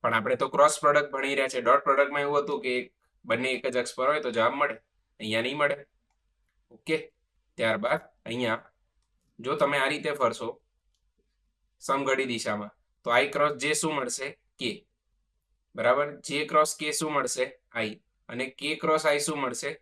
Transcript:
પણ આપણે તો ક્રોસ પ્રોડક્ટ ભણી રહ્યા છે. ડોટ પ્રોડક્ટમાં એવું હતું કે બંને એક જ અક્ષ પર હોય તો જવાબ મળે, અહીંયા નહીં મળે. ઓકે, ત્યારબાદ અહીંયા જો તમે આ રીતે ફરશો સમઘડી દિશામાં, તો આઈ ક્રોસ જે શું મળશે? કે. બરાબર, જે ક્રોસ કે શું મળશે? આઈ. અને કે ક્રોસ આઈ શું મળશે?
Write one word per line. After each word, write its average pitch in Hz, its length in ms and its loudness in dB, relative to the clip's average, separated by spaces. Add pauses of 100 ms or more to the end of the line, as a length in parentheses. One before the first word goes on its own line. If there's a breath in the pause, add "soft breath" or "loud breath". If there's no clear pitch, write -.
પણ 117 120 2
આપણે 113 260 2
તો 135 120 2
ક્રોસ 147 280 6
પ્રોડક્ટ 147 320 4
ભણી 139 240 -2
રહ્યા 135 160 0
છે. 127 80 -2
ડોટ 127 240 6
પ્રોડક્ટમાં 143 400 4
એવું 143 180 0
હતું 143 220 -4
કે 127 80 0 (520)
બંને 123 300 0
એક 117 80 -10 (100)
જ 127 80 2
અક્ષ - 160 -8
પર 127 120 2
હોય 151 160 0
તો 123 100 -2
જવાબ 117 240 2
મળે, 143 160 0 (440)
અહીંયા 110 260 -2
નહીં 135 160 -4
મળે. 143 160 2 (1000)
ઓકે, 160 220 -4 (600)
ત્યારબાદ 113 480 0 (240)
અહીંયા 117 300 -2 (800)
જો 127 220 -4
તમે 143 200 2
આ 135 120 0
રીતે 151 260 -4
ફરશો 113 300 0 (1400)
સમઘડી 135 460 0
દિશામાં, 104 380 -6 (320)
તો 120 140 0
આઈ 143 160 2
ક્રોસ 147 300 0
જે 151 180 0
શું 156 160 -2
મળશે? 135 340 -6 (280)
કે. 120 120 -4 (1040)
બરાબર, 131 320 2 (220)
જે 147 240 0
ક્રોસ 151 260 4
કે 151 140 -4
શું 147 240 -4
મળશે? 127 340 -2 (220)
આઈ. 110 260 -6 (300)
અને 120 160 -6 (140)
કે 151 260 -4
ક્રોસ 156 240 2
આઈ 147 180 0
શું 151 140 -4
મળશે? 135 400 -6